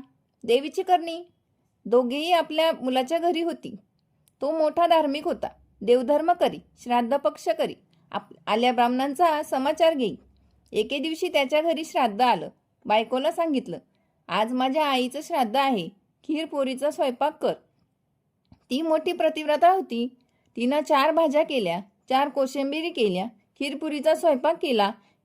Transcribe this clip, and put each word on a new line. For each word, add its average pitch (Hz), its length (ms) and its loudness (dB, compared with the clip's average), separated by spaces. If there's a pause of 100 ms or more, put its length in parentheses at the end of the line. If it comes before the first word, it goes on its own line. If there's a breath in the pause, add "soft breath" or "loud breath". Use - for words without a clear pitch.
(440)
देवीची 277 380 0
करणी. 349 420 0 (600)
दोघेही 254 480 2
आपल्या 320 400 2 (100)
मुलाच्या 262 360 0
घरी 339 240 0
होती. 330 340 -6 (640)
तो 311 180 -2
मोठा 320 280 2
धार्मिक 302 380 2
होता, 302 220 -4 (340)
देवधर्म 262 520 2
करी, 330 260 0 (240)
श्राद्ध 240 340 0
पक्ष 311 320 -2
करी, 294 260 0 (380)
आप-, - 220 -10 (120)
आल्या 233 260 2
ब्राह्मणांचा 269 680 0
समाचार 311 520 2
घेई. 214 220 -2 (560)
एके 220 260 -2
दिवशी 320 300 -4
त्याच्या 302 340 0
घरी 320 220 -2
श्राद्ध 240 380 -2
आलं. 190 260 0 (360)
बायकोला 247 480 0
सांगितलं, 285 460 -4 (500)
"आज 214 240 -2
माझ्या 269 340 0
आईचं 254 360 -2
श्राद्ध 262 340 -2
आहे, 254 320 0 (400)
खीर 311 160 -2
पोरीचा 277 460 -2
स्वयंपाक 294 520 -2
कर." 214 100 2 (1000)
ती 269 300 -6
मोठी 320 300 0
प्रतिव्रता 311 580 2
होती. 247 380 0 (480)
तिनं 254 240 0
चार 294 300 2
भाज्या 311 320 2
केल्या, 202 380 -2 (280)
चार 269 200 2
कोशिंबिरी 277 600 -4
केल्या, 202 360 0
खीरपुरीचा 294 880 -4
स्वयंपाक 320 480 0
केला. 220 300 2 (320 soft breath)